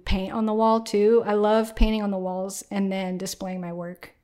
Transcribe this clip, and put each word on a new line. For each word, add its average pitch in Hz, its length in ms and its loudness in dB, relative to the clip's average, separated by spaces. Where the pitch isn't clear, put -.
paint 190 280 0
on 220 140 0
the 214 80 0
wall 220 260 4
too. 226 460 4
I 208 80 0
love 220 420 2
painting 214 260 2
on 202 80 -2
the 196 80 -4
walls 185 520 -6
and 196 200 -2
then 185 280 -4
displaying 185 420 -8
my 175 120 -10
work 175 400 -14